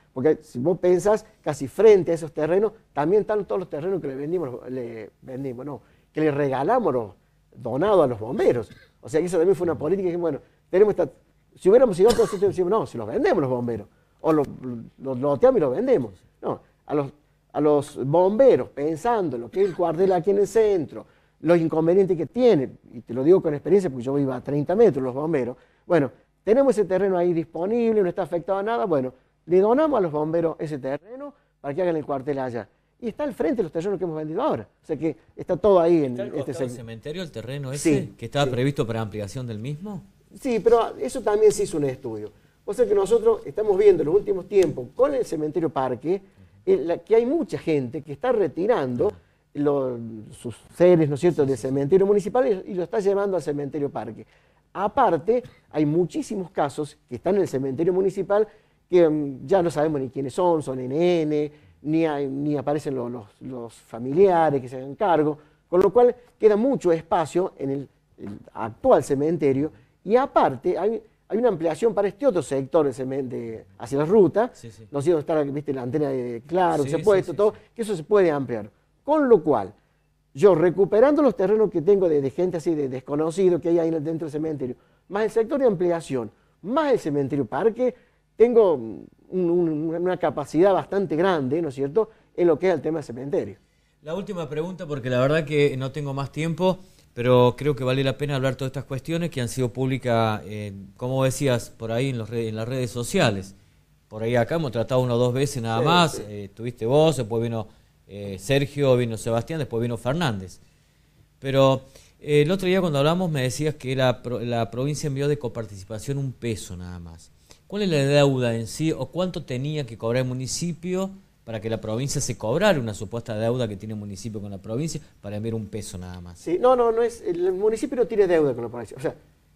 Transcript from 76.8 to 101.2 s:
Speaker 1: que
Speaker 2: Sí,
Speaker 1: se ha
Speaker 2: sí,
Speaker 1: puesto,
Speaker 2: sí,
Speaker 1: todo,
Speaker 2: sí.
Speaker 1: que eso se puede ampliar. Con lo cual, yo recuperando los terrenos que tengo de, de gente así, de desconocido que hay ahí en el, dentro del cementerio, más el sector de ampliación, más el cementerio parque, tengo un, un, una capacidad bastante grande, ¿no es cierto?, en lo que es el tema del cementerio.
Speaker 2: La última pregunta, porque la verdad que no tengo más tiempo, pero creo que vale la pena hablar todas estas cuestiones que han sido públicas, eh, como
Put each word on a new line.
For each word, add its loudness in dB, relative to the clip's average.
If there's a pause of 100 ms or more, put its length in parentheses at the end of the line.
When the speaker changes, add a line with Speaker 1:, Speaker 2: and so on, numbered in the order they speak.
Speaker 1:
que -6
Speaker 2:
Sí, -4
Speaker 1:
se -2
ha 0
Speaker 2:
sí, -6
Speaker 1:
puesto, 2
Speaker 2:
sí, -8
Speaker 1:
todo, 2
Speaker 2:
sí. -14 (160)
Speaker 1:
que -8
eso -4
se -8
puede 4
ampliar. -4 (340)
Con 2
lo 6
cual, 0 (600)
yo 8
recuperando 4
los 2
terrenos 2
que -2
tengo 4
de, 2
de -2
gente -2
así, -2
de -2
desconocido 0
que -2
hay 4
ahí 0
en -2
el, -4
dentro -6
del -10
cementerio, -6 (320)
más -2
el -2
sector 0
de 2
ampliación, -2 (320)
más 0
el 2
cementerio -2
parque, -2 (440)
tengo 6
un, -10 (220)
un, 0
una -2
capacidad 2
bastante 0
grande, 0
¿no -4
es -10
cierto?, -2 (260)
en 2
lo 4
que 0
es 4
el -4
tema -4
del -8
cementerio. -6 (460)
Speaker 2:
La -10
última -8
pregunta, -8
porque -6
la 2
verdad 2
que 2
no -6
tengo -8
más -6
tiempo, -2 (360)
pero 4
creo -2
que -6
vale 0
la -2
pena -4
hablar -2
todas -6
estas -10
cuestiones -6
que -6
han -2
sido -2
públicas, 0
eh, -10 (240)
como -2